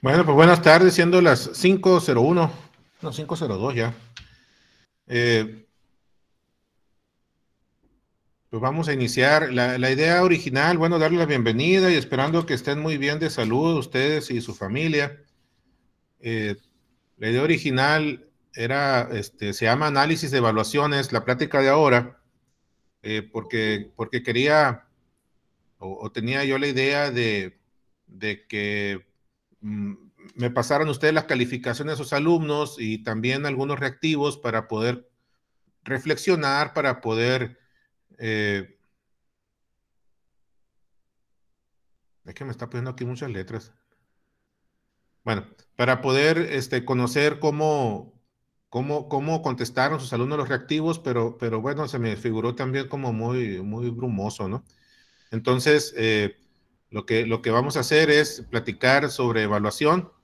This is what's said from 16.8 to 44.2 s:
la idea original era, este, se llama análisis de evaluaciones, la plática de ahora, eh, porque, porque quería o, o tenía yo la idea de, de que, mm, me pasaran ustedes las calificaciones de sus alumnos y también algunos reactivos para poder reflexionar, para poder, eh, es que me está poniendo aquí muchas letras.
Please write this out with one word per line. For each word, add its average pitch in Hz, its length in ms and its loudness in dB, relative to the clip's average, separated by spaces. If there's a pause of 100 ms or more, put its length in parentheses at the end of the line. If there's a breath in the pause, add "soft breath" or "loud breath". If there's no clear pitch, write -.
la 107 140 -4
idea 127 120 2
original 151 840 0 (260)
era, 127 580 -2
este, 104 420 -6
se - 100 -4
llama 135 220 2
análisis 147 440 0
de 135 80 2
evaluaciones, 131 720 0
la 113 120 0
plática 135 380 0
de 135 80 4
ahora, 131 520 4 (800)
eh, 107 300 -6
porque, 110 640 -4
porque 117 260 -6
quería 131 680 0 (880)
o, 98 260 -12
o 104 80 -10
tenía 127 320 -4
yo 135 140 0
la 139 80 -2
idea 139 440 0
de, 107 500 -4 (460)
de 101 400 -10
que, 101 600 -6 (540)
mm, 104 320 -8 (420)
me 120 160 -2
pasaran 143 380 0
ustedes 151 260 0
las 156 100 2
calificaciones 127 720 -4
de 143 60 -8
sus 127 100 -8
alumnos 151 640 0
y 110 260 -6
también 123 420 -4
algunos 139 320 -4
reactivos 143 600 -2
para 113 300 -4
poder 117 400 -4 (760)
reflexionar, 147 880 -2
para 139 260 -2
poder, 120 580 -2 (600)
eh, 107 600 -4 (3500)
es - 100 -20
que 139 100 -16
me 135 60 -12
está 117 180 -12
poniendo 123 220 -8
aquí 127 140 -10
muchas 123 260 -8
letras. 104 420 -12 (1500)